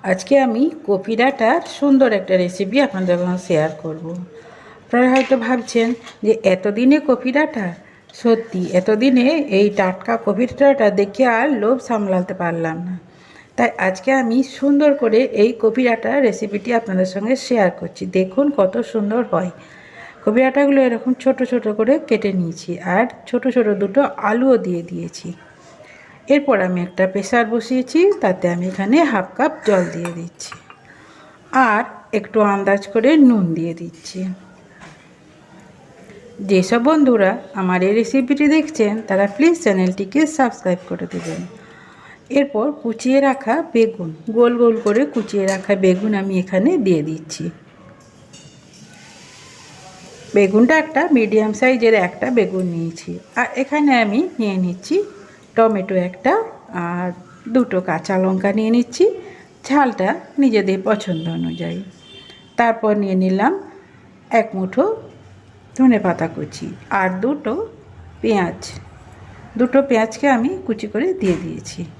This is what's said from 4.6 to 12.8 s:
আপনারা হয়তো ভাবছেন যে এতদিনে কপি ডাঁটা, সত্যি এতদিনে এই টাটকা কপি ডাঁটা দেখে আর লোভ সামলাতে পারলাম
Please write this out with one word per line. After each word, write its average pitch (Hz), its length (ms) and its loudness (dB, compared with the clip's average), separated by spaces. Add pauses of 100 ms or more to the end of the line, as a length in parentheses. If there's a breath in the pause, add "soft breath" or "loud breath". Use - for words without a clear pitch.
আপনারা 247 300 2
হয়তো 262 220 2 (100)
ভাবছেন 233 420 -2 (380 loud breath)
যে 220 80 4 (200)
এতদিনে 220 440 2 (120)
কপি 254 280 0
ডাঁটা, 294 300 -2 (540 soft breath)
সত্যি 226 400 0 (180)
এতদিনে 240 480 2 (320)
এই 208 80 6 (120)
টাটকা 185 340 -2 (120)
কপি 208 200 0 (140)
ডাঁটা 277 280 6 (120)
দেখে 202 240 0 (140)
আর 254 100 0 (140)
লোভ 233 160 2 (100)
সামলাতে 190 540 -2
পারলাম 165 360 -4 (100)